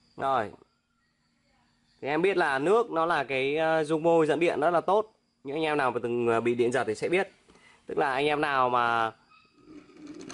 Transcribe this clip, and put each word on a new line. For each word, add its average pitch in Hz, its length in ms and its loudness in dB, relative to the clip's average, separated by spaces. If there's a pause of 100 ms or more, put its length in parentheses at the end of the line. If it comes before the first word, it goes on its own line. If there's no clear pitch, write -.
(160)
Rồi. 127 340 -2 (1500)
Thì 127 80 -8
em 151 140 0
biết 190 140 2
là 151 220 2
nước 208 320 2
nó 165 160 0
là 160 180 0
cái, 139 320 -2
ờ, 160 280 0
dung 151 180 -2
môi 165 240 4
dẫn 147 140 0
điện 170 200 0
rất 160 100 2
là 170 100 2
tốt. 202 320 0 (320)
Những 139 120 -8
anh 160 60 -4
em 151 160 0
nào 131 120 0
mà 120 120 -4
từng, 120 260 -2
ờ, 113 120 2
bị 120 140 0
điện 120 180 0
giật 127 120 0
thì 107 100 -4
sẽ - 140 -4
biết. 180 240 -2 (540)
Tức - 120 -8
là 147 140 0
anh 139 140 -2
em 147 140 0
nào 135 300 2
mà 117 420 2 (1200)